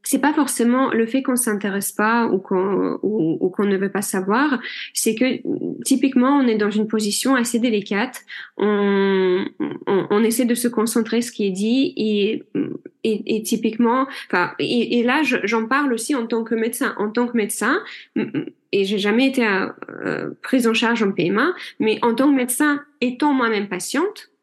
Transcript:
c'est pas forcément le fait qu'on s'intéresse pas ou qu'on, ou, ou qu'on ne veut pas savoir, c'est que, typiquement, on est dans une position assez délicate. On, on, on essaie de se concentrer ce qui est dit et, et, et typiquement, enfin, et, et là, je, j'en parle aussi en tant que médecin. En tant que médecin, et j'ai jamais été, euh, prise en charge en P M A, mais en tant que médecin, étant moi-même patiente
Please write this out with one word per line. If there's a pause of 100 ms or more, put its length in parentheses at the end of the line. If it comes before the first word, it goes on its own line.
c'est
pas
forcément
le
fait
qu'on
s'intéresse
pas
ou
qu'on,
ou,
ou
qu'on
ne
veut
pas
savoir, (340)
c'est
que, (420)
typiquement,
on
est
dans
une
position
assez
délicate. (340)
On, (420)
on,
on
essaie
de
se
concentrer
ce
qui
est
dit
et, (640)
et,
et
typiquement, (220)
enfin,
et,
et
là,
je,
j'en
parle
aussi
en
tant
que
médecin.
En
tant
que
médecin, (920)
et
j'ai
jamais
été,
euh, (100)
prise
en
charge
en
P
M
A, (260)
mais
en
tant
que
médecin, (180)
étant
moi-même
patiente (100)